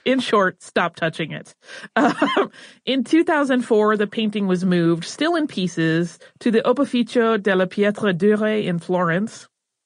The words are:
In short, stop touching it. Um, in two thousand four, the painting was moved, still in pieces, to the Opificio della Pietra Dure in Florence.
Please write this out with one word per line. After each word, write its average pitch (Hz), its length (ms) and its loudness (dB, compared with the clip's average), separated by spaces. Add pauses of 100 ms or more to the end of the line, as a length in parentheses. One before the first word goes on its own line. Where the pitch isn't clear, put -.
In 262 160 2
short, 196 420 0
stop 175 360 -4
touching 160 340 -6
it. - 240 -16 (400)
Um, - 560 0 (340)
in 254 200 -2
two 320 180 4
thousand 277 380 0
four, 214 340 2
the 208 120 0
painting 208 400 -2
was 180 180 0
moved, 170 400 2
still 330 320 -2
in 302 100 -2
pieces, 165 720 -2 (220)
to 240 100 0
the 220 120 2
Opificio 233 760 0
della 190 260 2
Pietra 202 500 0
Dure 208 280 2
in 214 340 -2
Florence. 180 680 -2 (380)